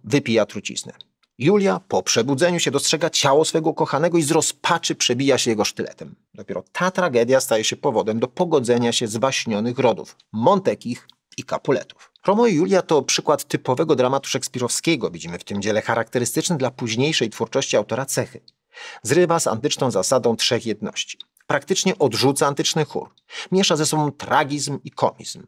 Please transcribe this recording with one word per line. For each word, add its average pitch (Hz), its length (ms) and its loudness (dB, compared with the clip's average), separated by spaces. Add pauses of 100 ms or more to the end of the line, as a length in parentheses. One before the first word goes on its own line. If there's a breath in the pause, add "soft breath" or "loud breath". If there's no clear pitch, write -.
wypija 110 420 2
truciznę. - 480 -12 (440)
Julia 196 500 2
po 127 160 0
przebudzeniu 143 560 2
się 147 120 0
dostrzega 151 380 0
ciało 147 360 4
swego 160 240 0
ukochanego 156 480 0
i 165 40 4
z 143 100 0
rozpaczy - 640 0
przebija 127 420 2
się 117 140 0
jego 104 140 0
sztyletem. - 500 -10 (180)
Dopiero 98 380 -10
ta 180 200 -2
tragedia 131 500 2
staje 110 220 0
się - 120 -2
powodem 110 440 0
do 123 80 0
pogodzenia 120 640 2
się 117 160 -2
zwaśnionych 117 720 -2
rodów 110 360 0 (160)
Montechich 120 760 0 (300)
i 123 60 -10
Capuletów. - 680 -4 (140)
Romeo 220 220 2
i 196 80 2
Julia 185 260 2
to 151 200 2
przykład - 420 0
typowego 135 520 0
dramatu 127 340 0
szekspirowskiego. 123 800 -2
Widzimy 85 280 -12
w - 40 -16
tym 101 180 -6
dziele 104 200 0
charakterystyczne 120 760 -2
dla 123 140 -2
późniejszej 123 580 -2
twórczości 127 480 -2
autora 113 280 -2
cechy. - 360 -6 (640 loud breath)
Zrywa 165 360 4
z - 80 -2
antyczną 123 440 -2
zasadą 113 440 2
trzech 113 300 -2
jedności. - 520 -8 (300)
Praktycznie 180 500 0
odrzuca 135 500 2
antyczny 147 380 -2
chór. - 240 -10 (420 loud breath)
Miesza 185 240 2
ze 151 100 0
sobą 151 260 0
tragizm 143 720 -2
i - 80 -16
komizm. - 560 -4